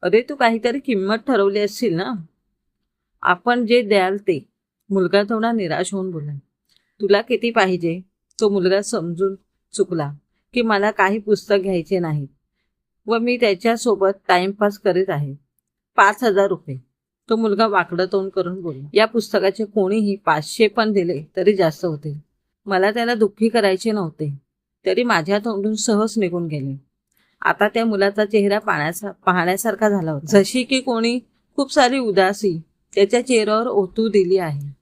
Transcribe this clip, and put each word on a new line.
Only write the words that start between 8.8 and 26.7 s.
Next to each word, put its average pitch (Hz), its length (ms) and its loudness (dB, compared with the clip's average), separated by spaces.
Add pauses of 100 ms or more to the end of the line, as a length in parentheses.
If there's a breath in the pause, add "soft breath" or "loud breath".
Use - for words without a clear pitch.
समजून 190 540 -4 (380)
चुकला 165 400 -4 (400)
की 240 80 0
मला 214 300 2
काही 202 280 2
पुस्तक 208 440 0
घ्यायचे 185 360 -2
नाही 151 280 -4 (800)
व 226 100 0
मी 240 200 0
त्याच्यासोबत 226 720 0 (180)
टाइमपास 202 500 0
करीत 185 320 0
आहे. 147 260 -4 (600)
"पाच 202 280 4
हजार 202 240 2
रुपये." 151 300 -6 (520)
तो 226 60 0
मुलगा 220 320 0
वाकडं 185 440 0
तोंड 196 200 -2
करून 185 300 -4
बोलला. 143 320 -10
या 214 120 4
पुस्तकाचे 214 600 -2
कोणीही 202 500 0
पाचशे 160 520 0
पण 220 240 0
दिले 170 320 -2 (120)
तरी 202 200 2
जास्त 175 300 0
होते. 151 360 -6 (440)
मला 196 260 2
त्याला 233 220 -2
दुःखी 214 360 0
करायचे 202 420 0
नव्हते, 156 600 -6 (340)
तरी 190 180 0
माझ्या 202 360 0
तोंडून 214 360 -4
सहज 214 420 0
निघून 175 300 -2
गेले. 139 280 -6 (680)